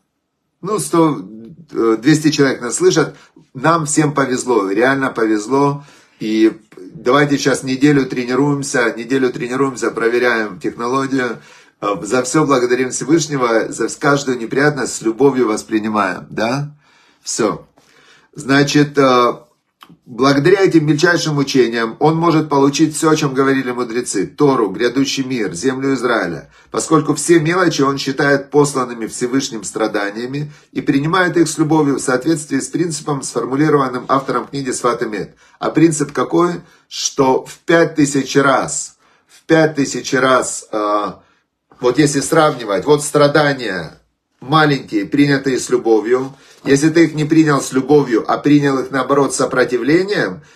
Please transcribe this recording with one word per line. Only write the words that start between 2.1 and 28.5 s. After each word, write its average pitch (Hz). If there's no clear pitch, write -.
человек 135
нас 117
слышат. 160
Нам 156
всем 147
повезло, 120
реально 131
повезло. 120
И 110
давайте 127
сейчас 127
неделю 135
тренируемся, 131
неделю 123
тренируемся, 120
проверяем 113
технологию. 123
Э, 101
за 123
все 151
благодарим 127
Всевышнего, 127
за 113
вс-, -
каждую 139
неприятность 131
с -
любовью 131
воспринимаем, 107
да? 135
Все. 98
Значит, 143
э, 123
благодаря 139
этим 165
мельчайшим 156
учениям 117
он 156
может 160
получить 143
все, 160
о 156
чем 143
говорили 135
мудрецы, 120
Тору, 127
грядущий 127
мир, 117
землю 131
Израиля, 110
поскольку 147
все -
мелочи 160
он 139
считает 139